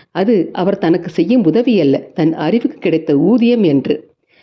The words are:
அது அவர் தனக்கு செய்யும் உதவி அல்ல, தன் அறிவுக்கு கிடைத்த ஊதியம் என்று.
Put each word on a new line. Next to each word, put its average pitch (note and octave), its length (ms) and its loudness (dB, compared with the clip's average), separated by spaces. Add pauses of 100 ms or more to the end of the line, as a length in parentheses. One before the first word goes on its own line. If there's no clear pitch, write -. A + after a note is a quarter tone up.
(100)
அது G3 420 0
அவர் F#3 260 -2
தனக்கு E3+ 300 0
செய்யும் G3 360 0
உதவி A3 360 2
அல்ல, C#3 180 2
தன் - 360 -2
அறிவுக்கு F#3 440 -2
கிடைத்த D#3+ 380 0
ஊதியம் A3+ 460 2
என்று. C#3 440 0 (360)